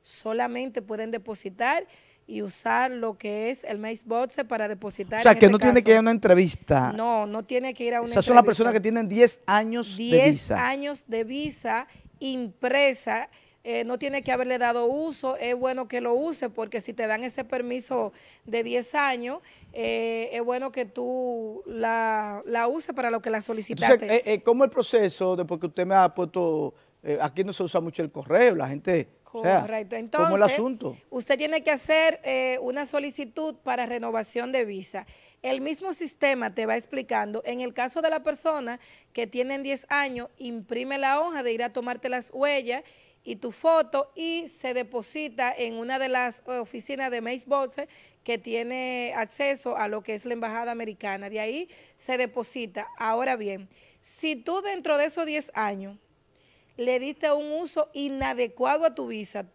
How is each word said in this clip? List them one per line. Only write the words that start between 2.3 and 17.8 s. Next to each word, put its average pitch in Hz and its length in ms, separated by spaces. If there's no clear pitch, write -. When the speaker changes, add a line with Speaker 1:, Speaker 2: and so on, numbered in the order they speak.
Speaker 1:
usar 226 480
lo 226 280
que 214 320
es 262 140
el 208 140
Maze 220 280
Box 240 300
para 220 180
depositar 208 540
Speaker 2:
O - 20
sea, 240 100
Speaker 1:
en 226 60
Speaker 2:
que 214 80
Speaker 1:
este 196 60
Speaker 2:
no 214 60
tiene 247 160
Speaker 1:
caso. 240 100
Speaker 2:
que 220 80
ir 220 60
a - 20
una 226 100
entrevista. 180 800
Speaker 1:
No, 220 340
no 208 180
tiene 254 300
que 240 100
ir 240 100
a 233 60
una 233 100
Speaker 2:
Esas 220 140
son 240 100
las 240 80
Speaker 1:
entrevista. - 40
Speaker 2:
personas 233 80
que 214 80
tienen 220 280
diez 220 380
años 214 500
de 214 80
Speaker 1:
Diez 247 280
Speaker 2:
visa. 247 360
Speaker 1:
años 277 380
de 226 180
visa 254 640
impresa, 254 1120
eh, 233 200
no 240 140
tiene 277 240
que 262 100
haberle 254 260
dado 240 280
uso, 277 500
es 240 200
bueno 254 300
que 247 140
lo 240 140
use, 277 340
porque 220 320
si 226 120
te 220 140
dan 214 160
ese 254 220
permiso 247 680